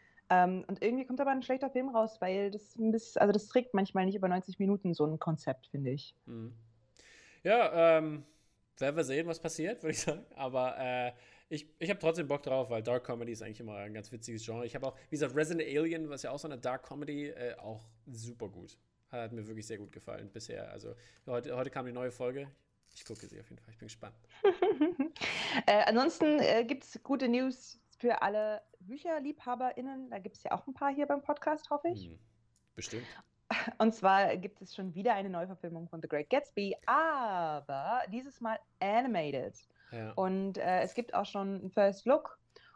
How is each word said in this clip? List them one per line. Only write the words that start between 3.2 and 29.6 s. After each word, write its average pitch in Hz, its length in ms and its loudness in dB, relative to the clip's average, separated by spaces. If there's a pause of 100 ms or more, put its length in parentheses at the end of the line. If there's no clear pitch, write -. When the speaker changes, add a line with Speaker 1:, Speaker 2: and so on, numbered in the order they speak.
Speaker 1:
das 202 140 2
trägt 247 260 2
manchmal 196 320 2
nicht 190 100 2
über 190 120 0
neunzig 180 320 0
Minuten 196 340 2
so 151 120 2
ein 156 140 0
Konzept, - 480 -2
finde 139 220 -4
ich. - 260 -6 (120)
Speaker 2:
Mhm. 117 260 -10 (880)
Ja, 170 540 8
ähm, 151 260 0 (540)
werden 143 180 0
wir 160 80 4
sehen, 139 240 -2
was 165 120 -6
passiert, 170 440 -4
<laughs> - 0 -
würde 160 80 -2
ich 151 100 -4
sagen. 165 220 -4 (120)
Aber, 127 420 -2
äh, 127 340 -2 (380)
ich, 151 180 -8 (120)
ich 170 100 -4
hab 196 100 -2
trotzdem 165 280 0
Bock 143 160 -2
drauf, 131 260 0
weil 113 140 -2
Dark 123 220 0
Comedy 117 260 -6
ist 107 100 -8
eigentlich 107 180 -12
immer 107 180 -10
ein 104 180 -10
ganz 107 160 -14
witziges 117 340 -10
Genre. 117 220 -6
Ich 113 80 -10
hab 135 80 -10
auch, - 120 -4 (140)
wie 156 60 -6
gesagt, 139 200 0
Resident 156 320 0
Alien, 160 420 0
was 139 120 -10
ja 127 80 -6
auch 135 100 -6
so - 80 -10
eine 139 120 -10
Dark 131 280 -4
Comedy, 147 420 -8
äh, - 280 -8
auch 110 320 -12 (160)
super 117 440 -12
gut. 90 280 -18 (340)
Hat 117 200 -8
mir 113 160 -10
wirklich 110 180 -12
sehr 110 140 -10
gut 104 120 -14
gefallen 107 400 -14
bisher. 104 400 -12
Also 110 220 -14 (320)
heute, 127 320 -4
heute 131 140 -4
kam 127 160 -6
die 123 40 -8
neue 123 200 -6
Folge. 131 360 -6 (460)
Ich - 100 -20
gucke 110 240 -14
sie 98 120 -16
auf 101 100 -20
jeden 113 100 -20
Fall. 110 140 -20
Ich - 60 -20
bin 113 80 -16
gespannt. - 280 -16 (280)
Speaker 1:
<laughs> 349 720 4 (520)
Äh, 208 220 8
ansonsten, 302 520 4
äh, 233 240 6
gibt's - 400 -6
gute 262 240 0
News 254 520 0 (180)
für 240 240 2
alle 214 400 0 (200)
BücherliebhaberInnen. 262 1300 -6